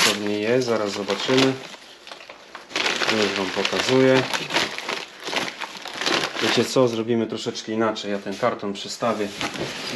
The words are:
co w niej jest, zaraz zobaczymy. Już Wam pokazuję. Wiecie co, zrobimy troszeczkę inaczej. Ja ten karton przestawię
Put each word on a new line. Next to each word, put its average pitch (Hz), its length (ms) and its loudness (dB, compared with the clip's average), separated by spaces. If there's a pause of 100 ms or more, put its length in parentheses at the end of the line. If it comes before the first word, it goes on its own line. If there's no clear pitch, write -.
co 107 100 4
w 104 60 -4
niej 104 220 0
jest, 123 240 4
zaraz 107 260 0
zobaczymy. 117 600 2 (1600)
Już 104 240 2
Wam 98 280 -2
pokazuję. 131 580 6 (2250)
Wiecie 113 220 4
co, 127 240 4
zrobimy 113 380 0
troszeczkę 113 460 -6
inaczej. 107 380 0
Ja 101 80 -2
ten 98 180 -8
karton 110 360 0
przestawię 104 560 -2 (680)